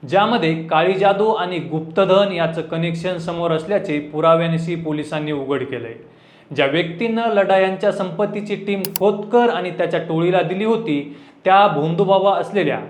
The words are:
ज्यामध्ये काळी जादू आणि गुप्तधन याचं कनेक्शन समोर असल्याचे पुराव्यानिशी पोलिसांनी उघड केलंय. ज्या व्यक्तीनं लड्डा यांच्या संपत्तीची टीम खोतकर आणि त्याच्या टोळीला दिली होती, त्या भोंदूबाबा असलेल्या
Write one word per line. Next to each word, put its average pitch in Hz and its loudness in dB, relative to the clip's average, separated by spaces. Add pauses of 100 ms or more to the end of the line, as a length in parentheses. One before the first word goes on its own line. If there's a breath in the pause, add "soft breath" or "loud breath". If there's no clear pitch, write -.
ज्यामध्ये 180 2
काळी 165 2
जादू 196 2
आणि 180 -2
गुप्तधन 185 2
याचं 165 -2
कनेक्शन 165 -4
समोर 170 -2
असल्याचे 160 0
पुराव्यानिशी 165 2
पोलिसांनी 151 -4
उघड 139 -2
केलंय. 117 -8 (560 loud breath)
ज्या 139 2
व्यक्तीनं 214 -2
लड्डा 190 4
यांच्या 190 2
संपत्तीची 202 -4
टीम 196 -4 (160)
खोतकर 208 2
आणि 180 -4
त्याच्या 170 -2
टोळीला 170 0
दिली 185 -2
होती, 156 -2 (280 loud breath)
त्या 196 6
भोंदूबाबा 190 2
असलेल्या 170 -2 (120)